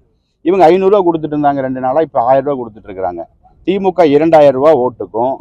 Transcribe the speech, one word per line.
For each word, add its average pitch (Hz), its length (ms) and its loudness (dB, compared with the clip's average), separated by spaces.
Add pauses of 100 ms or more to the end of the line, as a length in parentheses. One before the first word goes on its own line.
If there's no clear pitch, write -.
(460)
இவங்க 180 200 2
ஐந்நூறு 190 280 2
ரூபாய் 202 120 0
கொடுத்துட்டு 156 280 -2
இருந்தாங்க 143 260 -2
ரெண்டு 131 200 -6
நாளா, 131 220 -2
இப்ப 139 200 -4
ஆயிரம் 131 240 0
ரூபாய் 143 140 -4
கொடுத்துட்டு 107 300 -14
இருக்கிறாங்க. 90 320 -8 (460)
தி 190 120 -2
மு 196 120 -2
க 170 160 2
இரண்டாயிரம் 147 480 4
ரூபாய் 147 200 4
ஓட்டுக்கும் 123 640 -4